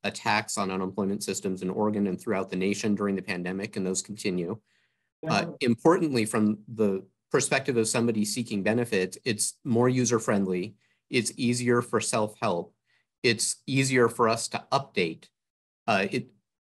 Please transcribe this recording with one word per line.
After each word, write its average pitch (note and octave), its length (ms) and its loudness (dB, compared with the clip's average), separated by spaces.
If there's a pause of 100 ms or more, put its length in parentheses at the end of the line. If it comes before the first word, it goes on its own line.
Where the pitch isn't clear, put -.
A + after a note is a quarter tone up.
attacks G#2+ 560 -2
on F#2+ 140 -2
unemployment F#2+ 500 -2
systems F#2 400 -4
in F#2 80 -4
Oregon G#2 380 0
and F2+ 120 -4
throughout F#2+ 300 -4
the F#2+ 60 -4
nation G2+ 400 0
during G2+ 180 0
the F#2+ 80 -2
pandemic, F#2+ 540 -6
and F#2+ 100 -2
those F#2 160 -2
continue. G2 560 -4 (680)
Uh, G#2 180 0 (140)
importantly, C#3 640 4
from G#2+ 420 2
the G#2 380 0 (260)
perspective C3+ 460 0
of A2 100 4
somebody A2+ 380 2
seeking G#2+ 400 -4
benefits, G#2+ 600 0
it's G#2+ 380 -2
more B2 260 2
user-friendly, A2 840 0 (360)
it's A2+ 260 0
easier A#2+ 440 2
for A2+ 200 -2
self-help, G#2+ 760 -2 (480)
it's A2+ 360 0 (100)
easier C3 400 4
for A#2 200 2
us A2+ 200 0
to - 240 -8
update. G2 560 -2 (580)
Uh, G2+ 240 2
it, - 180 -4 (500)